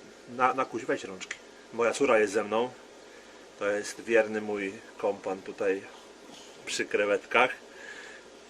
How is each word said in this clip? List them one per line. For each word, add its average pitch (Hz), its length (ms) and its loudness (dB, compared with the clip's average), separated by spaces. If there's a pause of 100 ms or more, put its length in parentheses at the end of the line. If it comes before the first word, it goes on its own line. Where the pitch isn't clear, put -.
(300)
na, 127 240 2
na 131 120 -2
kuś, 113 200 -8
weź 139 180 -2
rączki. 95 320 -10 (380)
Moja 113 200 2
córa 127 260 6
jest 104 140 4
ze 107 100 2
mną. 110 260 0 (880)
To 101 80 -2
jest 104 340 -2
wierny 110 400 4
mój 101 320 -2 (240)
kompan 98 440 -2
tutaj 98 400 -2 (840)
przy - 200 -4
krewetkach. - 680 2 (1000)